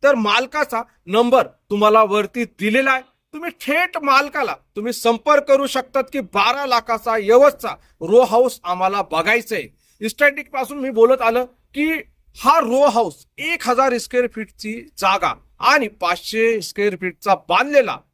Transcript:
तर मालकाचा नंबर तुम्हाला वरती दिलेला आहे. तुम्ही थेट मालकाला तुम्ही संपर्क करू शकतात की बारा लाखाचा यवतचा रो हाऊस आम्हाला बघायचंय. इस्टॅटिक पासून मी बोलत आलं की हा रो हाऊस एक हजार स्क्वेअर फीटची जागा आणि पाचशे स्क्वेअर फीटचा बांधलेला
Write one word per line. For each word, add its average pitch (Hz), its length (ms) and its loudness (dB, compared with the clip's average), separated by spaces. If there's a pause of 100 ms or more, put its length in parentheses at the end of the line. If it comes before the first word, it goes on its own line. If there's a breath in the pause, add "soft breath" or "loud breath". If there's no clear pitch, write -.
तर 277 140 4
मालकाचा 233 640 -4 (260)
नंबर 240 380 2 (240)
तुम्हाला 214 340 4
वरती 208 400 -4
दिलेला 226 460 -2
आहे. 262 120 -2 (320)
तुम्ही 320 160 -10 (100)
थेट 349 380 -4
मालकाला 277 560 -2 (220)
तुम्ही 220 160 -6
संपर्क 277 560 0
करू 277 180 2
शकतात 262 460 -4
की - 80 -6 (120)
बारा 240 340 -2
लाखाचा 233 520 -2
यवतचा 226 560 4 (280)
रो 208 200 4
हाऊस 240 420 2
आम्हाला 185 380 -2
बघायचंय. 185 640 -2 (340)
इस्टॅटिक 277 500 -2
पासून 269 280 -8
मी 269 140 -6
बोलत 240 300 4
आलं 233 220 0 (300)
की 302 160 -2 (460)
हा 285 240 2
रो 262 260 2
हाऊस 220 380 -2 (160)
एक 330 280 -6
हजार 247 300 2
स्क्वेअर 247 360 -2
फीटची 220 380 -12 (260)
जागा 190 340 0 (300)
आणि 254 260 2 (120)
पाचशे 214 640 -2
स्क्वेअर 202 340 -4
फीटचा 185 380 -2 (140)
बांधलेला 240 480 0 (180)